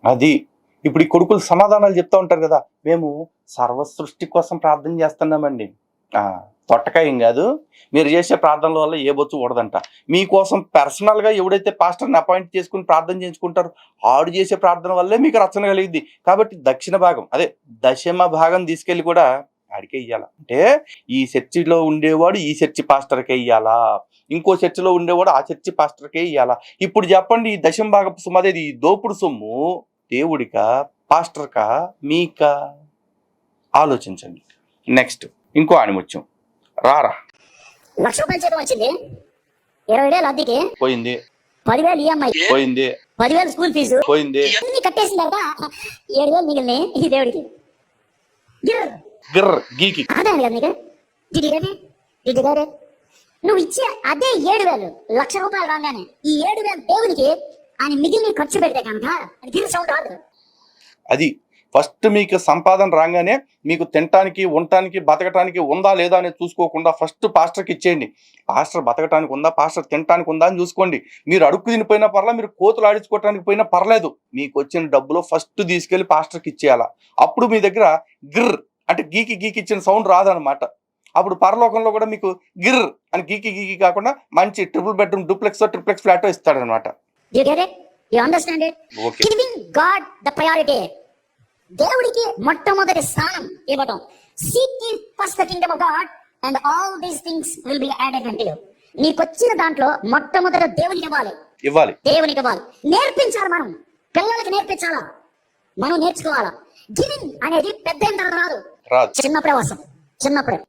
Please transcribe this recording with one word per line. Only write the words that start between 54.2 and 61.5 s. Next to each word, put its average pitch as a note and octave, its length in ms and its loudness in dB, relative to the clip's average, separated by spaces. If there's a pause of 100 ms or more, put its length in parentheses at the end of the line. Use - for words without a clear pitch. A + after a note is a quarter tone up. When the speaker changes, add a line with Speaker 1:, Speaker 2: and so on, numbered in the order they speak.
Speaker 2:
ఏడు F#4+ 300 0
వేలు, G#3+ 440 -6
లక్ష C#4 240 -2
రూపాయలు F#4+ 300 -4
రాగానే D4 380 -6 (200)
ఈ D4+ 120 0
ఏడు G#4 240 -4
వేలు G4 200 -6
దేవునికి E4+ 760 -2 (240)
ఆయన C#4+ 120 -2
మిగిలిన G#4 500 0
ఖర్చు D4+ 180 -2
పెడితే D#4 200 0
కనుక A3 240 -8 (380)
అది B3+ 140 -6
గిర్ర్ - 140 -4
సౌండ్ F4 180 -4
రాదు. - 280 -6 (960)
Speaker 1:
అది C#3 280 0 (380)